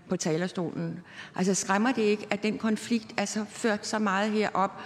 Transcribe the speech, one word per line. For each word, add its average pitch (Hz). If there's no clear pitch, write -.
på 185
talerstolen. 170
Altså, 185
skræmmer 202
det 226
ikke, 208
at 208
den 214
konflikt 220
er 208
så 214
ført 208
så 220
meget 208
herop, 196